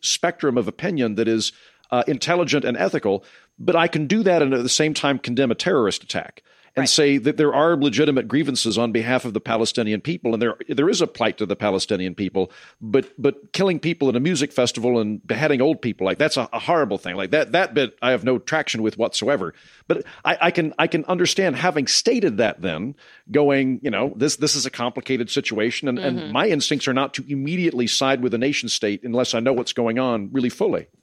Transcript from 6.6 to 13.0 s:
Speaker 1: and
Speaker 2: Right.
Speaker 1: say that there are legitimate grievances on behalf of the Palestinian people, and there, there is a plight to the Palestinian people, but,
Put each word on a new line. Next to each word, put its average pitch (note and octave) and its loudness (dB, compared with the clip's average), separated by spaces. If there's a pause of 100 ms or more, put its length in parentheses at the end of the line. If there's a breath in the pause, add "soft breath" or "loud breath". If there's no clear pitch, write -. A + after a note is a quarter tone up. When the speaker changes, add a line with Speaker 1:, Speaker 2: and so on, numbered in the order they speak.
Speaker 1:
and C3+ 2
Speaker 2:
Right. C3+ 0
Speaker 1:
say C#3+ 4
that C3+ 0
there D3+ 4
are D#3+ 4
legitimate C#3 2
grievances B2+ 0
on A#2 0
behalf A#2 0
of A2+ -6
the G#2+ -2
Palestinian A2 -2
people, D3 -4
and A2 -2
there, A#2 0 (140)
there C#3+ 0
is G3+ 0
a D3+ 2
plight A2 -2
to G#2+ -4
the F2 -2
Palestinian F#2+ -2
people, F#2+ -2 (280 loud breath)
but, B2 0